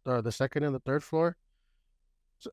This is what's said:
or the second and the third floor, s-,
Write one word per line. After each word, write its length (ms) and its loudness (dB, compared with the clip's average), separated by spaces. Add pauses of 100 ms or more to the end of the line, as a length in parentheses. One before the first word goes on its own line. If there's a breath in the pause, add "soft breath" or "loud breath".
or 160 2
the 120 -2
second 320 0
and 100 0
the 60 -4
third 220 -2
floor, 340 0 (1040)
s-, 100 -10